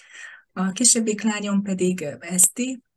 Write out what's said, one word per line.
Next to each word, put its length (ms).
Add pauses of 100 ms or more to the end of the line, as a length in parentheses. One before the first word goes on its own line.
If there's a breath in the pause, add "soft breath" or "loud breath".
(540 loud breath)
A 180
kisebbik 500
lányom 400
pedig, 400
ö, 180
Eszti, 600 (160)